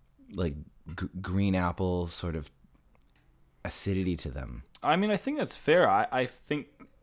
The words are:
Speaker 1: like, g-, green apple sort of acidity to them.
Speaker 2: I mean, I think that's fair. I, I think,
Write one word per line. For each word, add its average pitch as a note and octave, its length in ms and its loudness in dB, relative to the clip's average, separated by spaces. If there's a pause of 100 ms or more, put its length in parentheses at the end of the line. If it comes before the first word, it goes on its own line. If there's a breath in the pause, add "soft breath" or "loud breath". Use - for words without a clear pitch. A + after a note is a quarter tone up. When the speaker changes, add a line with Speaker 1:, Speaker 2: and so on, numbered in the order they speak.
(340)
Speaker 1:
like, E2+ 200 0 (440)
g-, - 100 -6 (120)
green F#2+ 360 2
apple F2+ 520 0
sort E2+ 280 -6
of D#2 140 -6 (1160)
acidity F#2 520 0
to - 120 -6
them. B1 340 -10 (200)
Speaker 2:
I D3+ 120 4
mean, G3+ 140 2
I G3+ 80 2
think D4 220 -4
that's F3 180 -4
fair. D#3+ 320 6
I, G#2 220 4
I B2+ 160 0
think, - 400 -6 (360)